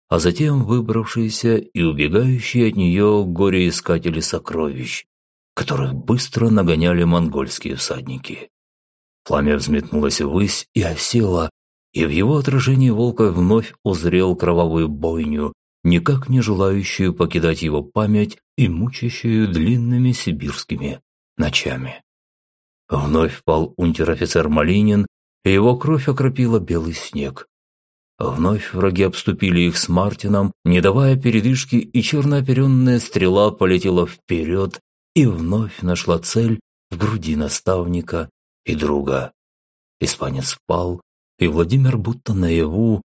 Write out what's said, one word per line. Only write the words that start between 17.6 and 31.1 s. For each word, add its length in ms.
его 180
память 560
и 140
мучащую 800
длинными 600
сибирскими 880
ночами. 640
Вновь 560
пал 340
унтер-офицер 720
Малинин, 580
и 80
его 240
кровь 320
окропила 520
белый 340
снег. 540
Вновь 560
враги 280
обступили 580
их 160
с 120
Мартином, 600
не 180
давая 360